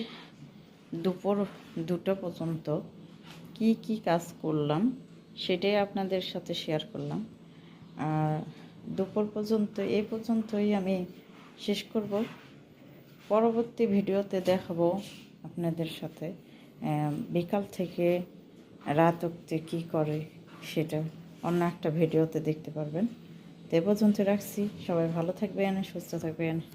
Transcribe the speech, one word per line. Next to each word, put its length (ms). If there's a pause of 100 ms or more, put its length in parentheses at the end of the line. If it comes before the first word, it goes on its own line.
(960)
দুপুর 520 (320)
দুটো 360
পর্যন্ত 680 (760)
কি 280
কি 220
কাজ 200 (180)
করলাম 400 (540)
সেটাই 400
আপনাদের 440
সাথে 340
শেয়ার 260 (120)
করলাম। 320 (720)
আর 440 (560)
দুপুর 280 (100)
পর্যন্ত, 460
এই 300
পর্যন্তই 640
আমি 300 (560)
শেষ 220 (100)
করব। 320 (1040)
পরবর্তী 580
ভিডিওতে 540
দেখাবো 600 (420)
আপনাদের 440 (140)
সাথে, 320
আহ, 800 (160)
বিকাল 340 (100)
থেকে 480 (680)
রাত 380
অবধি 340
কী 240 (100)
করে 280 (540)
সেটা 280 (400)
অন্য 220
একটা 260
ভিডিওতে 500
দেখতে 300
পারবেন। 360 (640)
তো 60
এ 40
পর্যন্ত 400
রাখছি। 480 (180)
সবাই 220
ভালো 240
থাকবেন, 500
সুস্থ 320
থাকবেন। 460 (140)